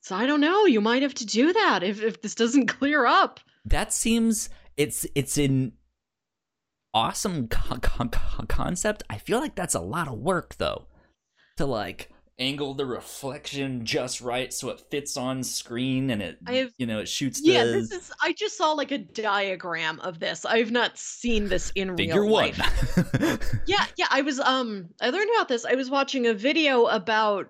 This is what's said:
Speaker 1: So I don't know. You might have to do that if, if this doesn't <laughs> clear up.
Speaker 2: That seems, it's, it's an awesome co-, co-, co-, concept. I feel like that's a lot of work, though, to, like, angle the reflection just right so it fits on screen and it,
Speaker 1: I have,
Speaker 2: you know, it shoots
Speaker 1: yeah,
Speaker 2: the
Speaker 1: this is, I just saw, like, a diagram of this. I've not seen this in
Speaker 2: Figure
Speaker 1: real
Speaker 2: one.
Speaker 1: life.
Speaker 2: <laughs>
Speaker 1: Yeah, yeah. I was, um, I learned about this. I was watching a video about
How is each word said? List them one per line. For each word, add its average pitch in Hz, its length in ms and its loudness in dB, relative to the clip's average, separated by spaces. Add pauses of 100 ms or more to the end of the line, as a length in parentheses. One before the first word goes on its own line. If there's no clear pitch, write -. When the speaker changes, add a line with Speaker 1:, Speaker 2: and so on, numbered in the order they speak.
Speaker 1:
So - 140 -8
I 214 100 0
don't 294 160 2
know. 370 240 4
You 254 160 6
might 233 200 2
have 277 140 -2
to 233 100 -8
do 240 280 2
that 302 300 2
if, 202 200 -2
if 220 180 -4
this - 140 -8
doesn't 233 320 4
<laughs> - 120 -4
clear 277 260 2
up. 320 340 4 (260)
Speaker 2:
That - 260 2
seems, 226 560 2 (300)
it's, - 360 0
it's 139 240 0
an 135 360 2 (1200)
awesome 147 540 0
co-, - 320 2
co-, - 300 2
co-, - 380 0
concept. - 640 0
I - 80 -8
feel 208 220 -2
like 302 160 -6
that's 175 200 -4
a 95 60 0
lot 147 260 -6
of 127 120 -8
work, 170 380 -4
though, 64 300 -4 (720)
to, 160 80 0
like, 104 440 -6 (300)
angle 139 360 -4
the 143 100 -4
reflection 135 1000 -8
just 127 380 -4
right 123 320 -4
so 127 160 -6
it - 100 -10 (120)
fits 139 260 -6
on 131 260 -4
screen 131 680 -2
and 104 100 -2
it, 87 240 -8
Speaker 1:
I 240 100 -6
have, 262 220 -2
Speaker 2:
you 127 80 -4
know, 110 140 -2
it 95 100 -6
shoots 147 340 -4
Speaker 1:
yeah, 339 220 6
Speaker 2:
the - 80 2
Speaker 1:
this - 180 -2
is, 359 200 -10 (100)
I 320 120 0
just - 240 -6
saw, 320 160 2
like, 285 180 -4
a 277 80 -4
diagram 185 1000 -4
of 170 180 -8
this. 165 260 -6
I've 226 260 2
not 233 260 0
seen 214 520 -2
this 185 260 -2
in 190 220 -4
Speaker 2:
Figure 180 240 2
Speaker 1:
real 208 100 2
Speaker 2:
one. 190 260 4
Speaker 1:
life. - 1000 2
Speaker 2:
<laughs> - 80 0
Speaker 1:
Yeah, 381 180 2 (120)
yeah. 359 140 0
I 269 100 2
was, 269 180 -2
um, 226 480 0 (140)
I 226 80 2
learned 403 260 0
about 403 140 2
this. 233 160 -2
I - 100 2
was 262 140 -2
watching 269 380 0
a 226 60 4
video 269 520 4
about 214 640 0